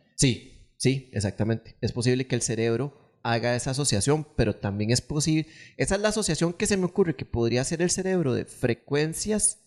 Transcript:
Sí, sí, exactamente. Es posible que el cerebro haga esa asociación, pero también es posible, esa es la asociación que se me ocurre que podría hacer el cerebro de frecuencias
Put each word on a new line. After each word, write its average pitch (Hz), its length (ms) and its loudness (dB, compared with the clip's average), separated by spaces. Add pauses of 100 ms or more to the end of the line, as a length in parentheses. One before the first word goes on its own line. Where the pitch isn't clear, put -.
(160)
Sí, - 500 0 (100)
sí, 135 360 0
exactamente. 107 680 -2
Es 110 120 -2
posible 127 340 0
que 135 80 -2
el 123 80 0
cerebro 117 560 -2 (240)
haga 120 320 0
esa 123 160 -4
asociación, 139 640 0
pero 107 220 2
también 104 340 -2
es 120 100 4
posible, 156 460 0 (300)
esa 160 180 0
es 196 60 0
la 214 80 2
asociación 180 440 0
que 208 140 -4
se 202 100 2
me 185 100 2
ocurre 175 280 2
que - 100 -12
podría 117 360 0
hacer 151 220 -2
el 180 80 2
cerebro 185 440 0
de 101 120 -2
frecuencias 156 1200 -2